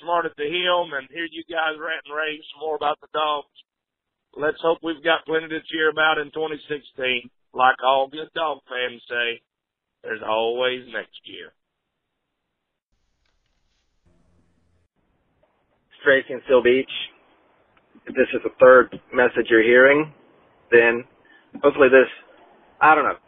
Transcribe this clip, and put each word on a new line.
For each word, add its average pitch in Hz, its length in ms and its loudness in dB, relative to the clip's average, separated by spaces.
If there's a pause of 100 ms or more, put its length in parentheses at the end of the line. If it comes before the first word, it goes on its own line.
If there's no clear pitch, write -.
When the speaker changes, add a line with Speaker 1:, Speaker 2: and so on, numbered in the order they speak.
Speaker 1:
Smart 170 240 -2
at 151 100 -12
the 147 100 -6 (180)
helm 175 280 -2
and 131 180 -10
hear 170 200 -10
you 165 200 -14
guys 160 280 -6
rant 160 280 -10
and 143 80 -14
rave 151 260 -8 (120)
some 143 80 -20
more 156 160 -6
about 147 240 -4
the 143 120 -20
Dogs. 151 340 -2 (880)
Let's 147 260 -4
hope 165 220 -2
we've 160 200 -10
got 160 240 -2
plenty 160 220 -4
to 156 140 -8
cheer 160 280 -2
about 156 280 0
in 143 120 -8
twenty 156 280 -8 (100)
sixteen. 127 600 -8 (220)
Like 127 300 2
all 135 260 2
good 156 260 -14
Dog 156 240 -6 (100)
fans 123 400 -8
say, 120 320 -6 (600)
there's 110 200 -10
always 120 680 -2
next 104 320 -12
year. 90 280 -20 (4000)
Speaker 2:
Tracy 135 280 0
in 120 140 -12
Seal 127 160 4
Beach. 127 280 2 (1160)
If - 80 -12
this 127 180 0
is 120 100 -4
the 110 180 -8
third 127 340 6 (180)
message 123 380 0
you're 110 160 6
hearing, 139 460 4 (580)
then 117 340 4 (580)
hopefully 143 300 4
this, 131 160 6 (720)
I 156 140 6
don't 147 100 0
know, 95 220 -4